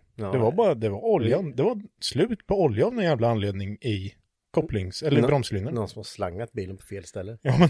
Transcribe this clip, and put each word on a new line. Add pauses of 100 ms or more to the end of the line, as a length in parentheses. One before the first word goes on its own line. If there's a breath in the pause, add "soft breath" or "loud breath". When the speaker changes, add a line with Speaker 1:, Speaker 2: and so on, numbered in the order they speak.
(160)
Speaker 1:
Ja.
Speaker 2:
Det
var
bara,
det
var
oljan.
Speaker 1:
Mm.
Speaker 2:
Det
var (180)
slut
på
olja
av
någon
jävla
anledning
i (380)
kopplings-,
eller
Speaker 1:
Nå-,
Speaker 2:
bromscylindern.
Speaker 1:
någon
som
har
slangat
bilen
på
fel
ställe.
Speaker 2:
Ja,
men